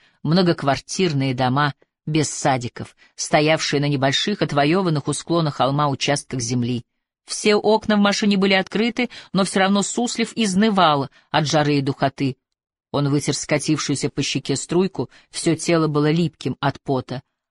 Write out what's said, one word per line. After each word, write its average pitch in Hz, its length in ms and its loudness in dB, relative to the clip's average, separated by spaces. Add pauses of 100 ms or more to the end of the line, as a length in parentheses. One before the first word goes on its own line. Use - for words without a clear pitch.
(220)
многоквартирные 147 1120 0
дома – 131 400 0 (340)
без 151 240 0
садиков, 123 640 -4 (200)
стоявшие 151 680 0
на 143 80 0
небольших, 139 520 0
отвоёванных 151 680 0
у 147 60 -2
склона 165 380 -2
холма 139 380 0
участках 139 500 -2
земли. 120 440 -2 (420)
Все - 300 0
окна 208 420 2
в - 20 4
машине 202 380 2
были 196 160 2
открыты, 226 560 0 (240)
но 190 100 0
всё 196 160 -2
равно 196 240 2
Суслив 233 520 -4
изнывал 190 760 2 (200)
от 156 160 0
жары 147 320 2
и 143 40 2
духоты. 135 560 -2 (560)
Он 143 160 0
вытер 143 260 0
скатившуюся 147 760 -2
по - 140 -4
щеке 139 320 -4
струйку, 156 540 -2 (200)
всё - 260 -2
тело 160 320 0
было 147 220 2
липким 156 520 -2
от 143 200 -4
пота. 127 400 -4 (300)